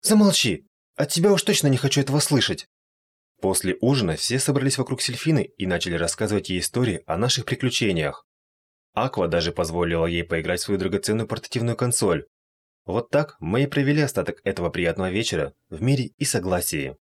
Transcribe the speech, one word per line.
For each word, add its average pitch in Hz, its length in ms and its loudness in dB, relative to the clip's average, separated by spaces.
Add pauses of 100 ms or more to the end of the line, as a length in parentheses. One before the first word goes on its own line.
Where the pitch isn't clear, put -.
Замолчи, 202 640 4 (280)
от 143 140 -2
тебя 170 220 4
уж 190 120 2
точно 170 240 2
не 131 100 4
хочу 139 240 2
этого 139 180 0
слышать! 117 480 0 (760)
После 95 380 0
ужина 113 380 2
все 123 220 -2
собрались 135 380 0
вокруг 131 240 -4
Сильфины 135 420 0 (140)
и 98 80 -4
начали 87 300 -2
рассказывать 95 540 -2
ей 90 100 0
истории 113 480 -2
о 80 100 -2
наших 120 280 0
приключениях. 95 840 -2 (680)
Аква 107 340 0
даже 85 240 0
позволила 82 540 0
ей 85 180 -2
поиграть 85 360 -2
в - 40 -6
свою 98 160 -2
драгоценную 101 480 -2
портативную 117 500 -4
консоль. 101 480 0 (600)
Вот 95 240 -4
так - 300 0
мы 104 240 0
и 139 40 0
провели 143 340 2
остаток 101 420 -2
этого 87 260 -2
приятного 87 400 -2
вечера 90 440 -2 (160)
в 82 120 -10
мире 131 360 0
и 147 80 -2
согласии. 87 800 -2